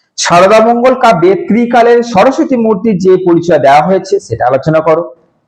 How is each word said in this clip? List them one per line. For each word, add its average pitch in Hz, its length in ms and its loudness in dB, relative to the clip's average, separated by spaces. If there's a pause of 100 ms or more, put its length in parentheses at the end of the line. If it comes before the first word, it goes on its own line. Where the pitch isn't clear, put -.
(160)
সারদা 190 440 2
মঙ্গল 240 340 0
কাব্যে 196 400 2
ত্রিকালের 240 680 0
সরস্বতী 254 540 0
মূর্তির 220 420 -2
যে 185 180 2
পরিচয় 170 420 0
দেওয়া 143 240 2
হয়েছে 190 380 -2
সেটা 113 260 -6
আলোচনা 147 340 -2
করো। 160 340 -4 (340)